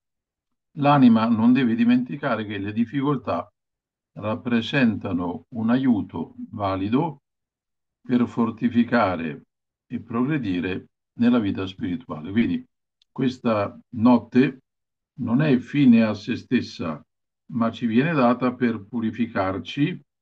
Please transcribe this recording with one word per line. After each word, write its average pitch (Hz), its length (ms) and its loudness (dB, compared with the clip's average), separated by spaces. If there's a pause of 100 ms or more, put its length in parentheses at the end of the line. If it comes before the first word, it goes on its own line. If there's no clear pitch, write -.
(760)
L'anima 131 500 6
non 117 260 4
deve 123 220 4
dimenticare 120 720 0
che 104 120 -8
le 101 140 -6
difficoltà 117 800 -4 (600)
rappresentano 107 1400 -2
un 113 200 -4
aiuto 113 640 -2 (140)
valido 101 720 -4 (800)
per 120 280 0
fortificare 110 1120 -2 (440)
e 123 140 -10
progredire 107 840 -4 (300)
nella 120 220 4
vita 98 260 -2
spirituale. 87 680 -8
Quindi 98 340 0 (460)
questa 113 640 -4 (120)
notte 120 720 2 (560)
non 120 240 0
è 143 160 4
fine 123 440 4
a 107 100 0
se 104 220 -6
stessa, 95 640 -4 (520)
ma 113 180 -2
ci 117 160 -6
viene 131 260 2
data 123 400 2
per 110 320 -2
purificarci 110 1200 -4 (200)